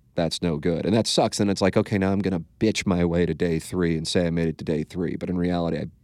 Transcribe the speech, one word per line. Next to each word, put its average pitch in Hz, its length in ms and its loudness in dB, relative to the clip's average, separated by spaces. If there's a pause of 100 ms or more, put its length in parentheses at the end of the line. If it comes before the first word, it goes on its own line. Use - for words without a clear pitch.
(160)
that's - 260 -2
no 85 160 0
good. 76 280 -2
And 90 80 2
that 113 140 2
sucks. 123 320 2
And 101 100 2
it's 95 120 -2
like, 95 160 2
okay, 107 200 2
now 95 140 2
I'm 98 80 0
gonna 92 240 -2 (160)
bitch - 260 0
my 87 200 2
way 85 200 2
to 80 80 0
day 82 260 0
three 85 360 0
and 80 120 -4
say 90 200 0
I - 20 -2
made 82 200 0
it 80 80 -6
to - 80 -14
day 78 180 -2
three. 87 320 -6
But 87 140 -6
in 90 80 -2
reality, 87 400 0
I 76 80 -6 (180)